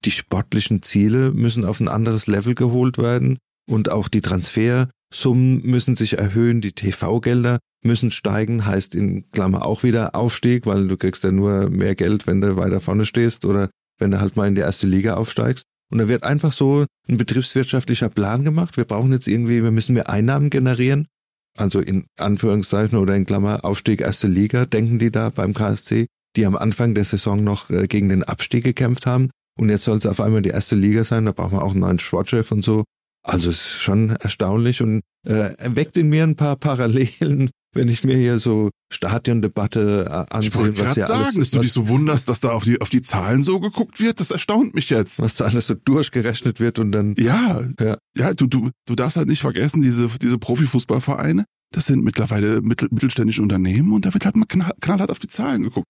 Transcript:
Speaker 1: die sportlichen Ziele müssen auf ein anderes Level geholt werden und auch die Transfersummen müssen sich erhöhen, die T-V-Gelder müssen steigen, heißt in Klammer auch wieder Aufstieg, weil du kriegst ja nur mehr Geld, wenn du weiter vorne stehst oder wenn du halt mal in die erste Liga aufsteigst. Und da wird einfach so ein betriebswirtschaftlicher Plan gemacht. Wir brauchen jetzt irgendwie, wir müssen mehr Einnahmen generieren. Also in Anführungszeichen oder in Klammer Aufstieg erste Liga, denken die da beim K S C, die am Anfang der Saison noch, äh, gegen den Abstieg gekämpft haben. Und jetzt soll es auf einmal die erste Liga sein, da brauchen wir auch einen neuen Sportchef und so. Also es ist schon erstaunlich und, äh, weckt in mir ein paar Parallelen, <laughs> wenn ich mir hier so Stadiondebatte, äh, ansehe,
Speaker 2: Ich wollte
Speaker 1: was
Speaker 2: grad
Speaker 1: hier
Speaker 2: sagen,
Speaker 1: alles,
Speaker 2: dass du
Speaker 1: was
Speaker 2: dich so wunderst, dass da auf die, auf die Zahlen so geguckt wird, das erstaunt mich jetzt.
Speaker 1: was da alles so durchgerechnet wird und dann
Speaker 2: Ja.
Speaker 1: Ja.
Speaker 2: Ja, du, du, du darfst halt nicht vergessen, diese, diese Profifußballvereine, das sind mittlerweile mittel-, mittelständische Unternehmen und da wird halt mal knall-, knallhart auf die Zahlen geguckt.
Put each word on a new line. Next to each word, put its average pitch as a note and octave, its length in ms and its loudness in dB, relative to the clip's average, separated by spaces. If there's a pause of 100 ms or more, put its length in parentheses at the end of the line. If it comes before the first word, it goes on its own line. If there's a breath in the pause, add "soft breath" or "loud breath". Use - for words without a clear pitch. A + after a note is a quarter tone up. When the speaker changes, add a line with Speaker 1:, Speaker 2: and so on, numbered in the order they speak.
Speaker 1:
die - 60 0
sportlichen - 680 -2
Ziele A#2 500 2
müssen A#2 340 0
auf G2 140 -4
ein A#2 80 0
anderes A2 400 -2
Level G#2 280 0
geholt B2 440 0
werden B2 380 0 (300)
und A2 220 0
auch G2 180 -2
die G#2 140 0
Transfersummen B2+ 1400 0
müssen B2 320 0
sich G#2+ 220 -2
erhöhen, A2+ 440 2
die G#2 120 -4
T-V-Gelder A#2+ 840 0 (240)
müssen A#2 280 2
steigen, G#2+ 540 -2
heißt F#2+ 300 -2
in F#2+ 360 -4
Klammer F#2+ 340 0
auch - 180 -4
wieder A#2 320 0
Aufstieg, A#2+ 500 0
weil G2 220 2
du F#2 100 0
kriegst - 260 -2
ja F#2+ 80 2
nur G2 380 2
mehr F#2+ 260 0
Geld, G2+ 320 0
wenn F#2+ 140 2
du G2 140 2
weiter F#2 240 0
vorne G#2 260 0
stehst A#2 400 0
oder G2 240 0 (300)
wenn G2 120 0
du G2 100 2
halt G2 140 0
mal G2+ 120 0
in G2+ 80 2
die G2 60 0
erste E2 260 -2
Liga F#2+ 280 2
aufsteigst. A2+ 500 -2 (260)
Und A2+ 60 -2
da A2+ 100 2
wird A#2+ 160 0
einfach D3 300 0
so C#3+ 320 2 (240)
ein B2 80 2
betriebswirtschaftlicher B2+ 920 -2
Plan G#2+ 360 0
gemacht. D#3+ 320 -2
Wir A#2+ 80 0
brauchen A#2 260 0
jetzt B2+ 160 0
irgendwie, A#2 340 2
wir A2+ 100 2
müssen A2+ 220 2
mehr - 160 0
Einnahmen C3+ 400 2
generieren. C3 580 2 (500)
Also G2 240 0
in F#2+ 240 -2 (120)
Anführungszeichen G#2 800 0
oder G2 180 2
in G2 100 0
Klammer G2+ 400 -2
Aufstieg G2+ 360 0
erste - 260 -2
Liga, G#2+ 380 2
denken A2+ 340 0
die A2+ 120 2
da A2+ 180 0
beim G2 240 -2
K G#2 180 0
S G#2+ 120 -4
C, A2+ 240 0 (300)
die A2 80 4
am G2 100 2
Anfang A2+ 400 0
der G#2 80 2
Saison G2+ 400 -2
noch, G2+ 260 -2
äh, F#2+ 180 0
gegen G#2 200 2
den F#2 160 2
Abstieg - 400 -4
gekämpft B2 420 0
haben. B2+ 260 0 (280)
Und A2+ 80 2
jetzt G#2 160 2
soll A2 140 0
es G#2 80 -2
auf G2+ 160 0
einmal G#2+ 200 2
die F#2+ 100 0
erste - 240 -2
Liga G#2 280 4
sein, A2+ 220 0
da G2+ 80 0
brauchen F#2+ 240 -4
wir - 60 -2
auch F#2+ 80 -2
einen F#2+ 100 2
neuen F#2 180 2
Sportchef A2 540 -2
und G#2 100 0
so. G#2+ 220 2 (380)
Also F2 260 0
es E2 80 -2
ist - 240 -8
schon G#2+ 300 2
erstaunlich A2 680 0
und, A2 200 0 (260)
äh, G#2+ 220 0 (100)
weckt C3+ 380 -2
in E3 100 4
mir D#3 160 4
ein D#3 140 2
paar D3 180 0
Parallelen, C3 920 0 (120)
<laughs> - 120 -20
wenn B2 140 0
ich A#2 160 0
mir C3 140 4
hier A#2+ 220 2
so G#2+ 300 0 (220)
Stadiondebatte, G#2 1160 0
äh, - 240 -6
ansehe, A2 160 -2
Speaker 2:
Ich G#2 60 -6
wollte G#2+ 240 0
Speaker 1:
was G#2 60 0
Speaker 2:
grad B2+ 100 0
Speaker 1:
hier G#2 100 0
Speaker 2:
sagen, A#3+ 160 0
Speaker 1:
alles, C4+ 140 -2
Speaker 2:
dass D3 160 0
du C3+ 60 0
Speaker 1:
was A#2+ 80 2
Speaker 2:
dich A#2 80 -2
so A2+ 140 0
wunderst, C#3 420 2
dass A#2+ 100 -2
da B2 120 0
auf A2+ 120 -2
die, A#2 180 2
auf G#2+ 80 -6
die B2 120 2
Zahlen A2 420 0
so F#3 160 0
geguckt G#3 400 -4
wird, A3+ 200 0
das F3 120 -4
erstaunt G#3+ 420 0
mich - 160 -4
jetzt. - 300 0
Speaker 1:
was A2 160 0
da A2+ 100 -2
alles G#2+ 220 0
so A2 80 0
durchgerechnet B2 840 -2
wird A#2 200 0
und G#2+ 120 0
dann G#2 260 0
Speaker 2:
Ja. E3 440 2 (180)
Speaker 1:
Ja. A2 180 0 (200)
Speaker 2:
Ja, C3 160 0
du, C3+ 140 2
du, B2 240 0 (160)
du A#2+ 80 -2
darfst B2+ 220 -2
halt D#3 100 0
nicht D3+ 140 0
vergessen, C#3 400 0
diese, A#2+ 260 2 (120)
diese A#2+ 180 0
Profifußballvereine, C#3 1080 0 (280)
das - 120 -2
sind B2+ 180 2
mittlerweile G#2+ 580 0
mittel-, - 280 0
mittelständische A2+ 520 0
Unternehmen G2+ 520 2
und G3+ 120 0
da F#3 80 0
wird G3 120 0
halt G3+ 120 2
mal A3 80 4
knall-, F3+ 360 -2
knallhart G3 300 0
auf - 80 -8
die - 80 -12
Zahlen A#3+ 360 -4
geguckt. G2+ 260 -4